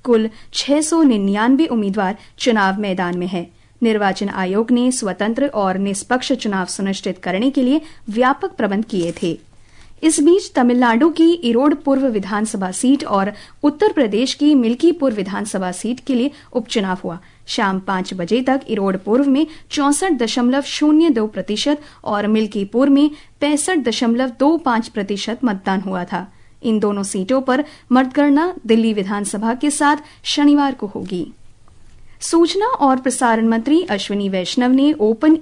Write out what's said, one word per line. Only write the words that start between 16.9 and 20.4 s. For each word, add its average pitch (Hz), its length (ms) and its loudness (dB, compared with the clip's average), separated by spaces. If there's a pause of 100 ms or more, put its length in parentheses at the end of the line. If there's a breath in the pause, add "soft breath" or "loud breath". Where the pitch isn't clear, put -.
हुआ। 170 160 -8 (280 soft breath)
शाम 190 320 -2
पाँच 190 340 -4
बजे 190 280 0
तक 262 280 0
इरोड 196 280 -2
पूर्व 254 320 0
में 294 180 2 (240 loud breath)
चौसठ 294 400 0
दशमलव 247 500 0